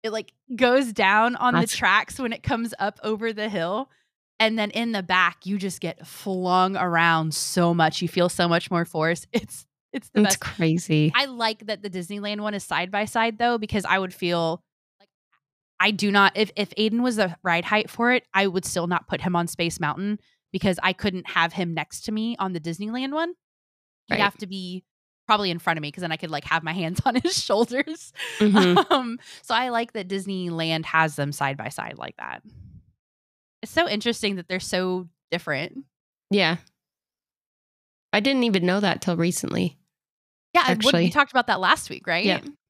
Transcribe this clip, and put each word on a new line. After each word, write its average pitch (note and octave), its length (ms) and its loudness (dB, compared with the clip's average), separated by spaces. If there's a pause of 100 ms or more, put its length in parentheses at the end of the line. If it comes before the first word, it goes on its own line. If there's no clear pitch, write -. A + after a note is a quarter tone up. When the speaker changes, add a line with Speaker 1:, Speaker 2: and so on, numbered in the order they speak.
Speaker 1:
it, A3 80 -6
like, A3 220 -8 (220)
goes B3 380 4
down G#3+ 440 4
on B3 160 2
the - 80 4
Speaker 2:
That's A#3 140 0
Speaker 1:
tracks G3+ 440 2
when A#3 140 -4
it - 100 -12
comes A#3 360 -2
up G#3 240 -4
over A3 300 -4
the G#3 160 -4
hill. G3 400 -2 (500)
And A3 180 4
then G#3 140 0
in A#3 200 -2
the G3+ 120 -2
back, F3+ 420 2
you G3 120 -2
just F#3 240 -6
get E3 260 -8
flung F#3 680 0
around E3 580 2
so E3+ 400 2
much. D#3+ 280 2
You E3+ 60 -2
feel F3+ 220 2
so F3 180 0
much E3+ 240 0
more E3+ 140 0
force. E3 440 -2
<laughs> - 40 -14
It's, - 320 -6 (280)
it's - 160 -10
the G#3 120 2
Speaker 2:
It's G3 160 4
Speaker 1:
best. - 20 -16
Speaker 2:
crazy. D#3+ 760 0
Speaker 1:
I C4+ 120 2
like A3+ 420 -4
that G3+ 160 -6
the G#3 60 -8
Disneyland G3+ 500 -8
one G#3 140 -4
is G3 100 -6
side F3 280 -4
by G#3 140 -2
side, A3+ 320 -2
though, A#3+ 200 2
because G#3+ 280 -2
I F#3+ 140 2
would F#3 140 -4
feel E3+ 500 0 (360)
like - 100 -20 (720)
I G3+ 100 4
do G3 200 0
not, G3 240 6
if, G#3 200 2
if G3+ 200 -2
Aiden A3 280 2
was A#3+ 140 0
the F#3 260 0
ride E3+ 220 0
height G#3+ 240 0
for A#3+ 240 2
it, B3 100 2 (100)
I G3 140 2
would F#3 180 -2
still F3 220 -2
not F3 220 -2
put - 120 -4
him F3+ 140 -2
on E3+ 120 0
Space E3+ 340 -4
Mountain F#3+ 380 -4 (340)
because F3+ 280 0
I F#3 120 0
couldn't F#3 360 -4
have E3+ 240 2
him E3+ 200 -4
next - 320 -8
to A3 80 -6
me A3+ 260 -4
on F#3+ 140 -4
the E3+ 80 -6
Disneyland G#3+ 520 -6
one. E4+ 200 -4 (720)
He'd - 80 -2
Speaker 2:
Right. G#3 60 0
Speaker 1:
have G3+ 160 0
to G3+ 100 -12
be F#3 360 -10 (440)
probably G#3 240 2
in E3+ 80 -2
front E3 180 0
of D3+ 40 -6
me D3 100 -8
'cause F3+ 100 -12
then E3 120 -4
I E3 40 -4
could, D#3+ 140 -8
like, D3 140 -6
have E3 180 0
my D#3+ 100 -4
hands F3 280 -2
<laughs> - 40 -6
on A#3+ 100 2
his E4 280 0
shoulders. B3 720 -2 (260)
Speaker 2:
Mm-hmm. G3+ 540 6
Speaker 1:
Um, B3 260 -2 (220)
so - 120 -4
I B3+ 160 0
like A#3 240 -2
that G3 140 -6
Disneyland F3 800 -4
has D#3+ 320 2
them C#3+ 160 -2
side C#3 240 -4
by A2 120 -10
side - 280 -12
like - 200 -14
that. A#1+ 240 -12 (1200)
It's A3 120 -16
so E4+ 160 2
interesting G#3+ 480 -2
that F3 100 -12
they're F#3 140 -4
so F#3 480 -2 (220)
different. E3 520 -6 (460)
Speaker 2:
Yeah. F3 280 2 (1600)
I G#3 80 2
didn't C4 240 2
even F#3+ 200 2
know F#3 140 2
that G3 220 0
till E3+ 160 -2
recently. F3 600 -2 (760)
Speaker 1:
Yeah, F4 120 4
I B3+ 60 2
would, A3+ 120 0
we A#3+ 60 6
Speaker 2:
Actually. F3 220 4
Speaker 1:
talked C#4+ 200 2
about B3 160 2
that F#3 140 0
last G3 280 2
week, - 180 -10
right? F3 180 0
Speaker 2:
Yeah. F#3 160 2 (280)